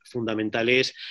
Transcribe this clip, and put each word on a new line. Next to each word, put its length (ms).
fundamentales, 920